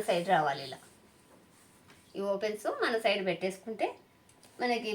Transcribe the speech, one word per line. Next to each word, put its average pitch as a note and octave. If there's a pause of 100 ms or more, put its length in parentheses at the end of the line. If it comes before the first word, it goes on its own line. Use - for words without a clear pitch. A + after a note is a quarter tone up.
సైడ్ F3
రావాలి. C#3+
ఇలా - (1400)
ఈ - (120)
ఓపెన్స్ G#3 (200)
మన C4 (100)
సైడ్ G3+
పెట్టేసుకుంటే F#3+ (760)
మనకి A#3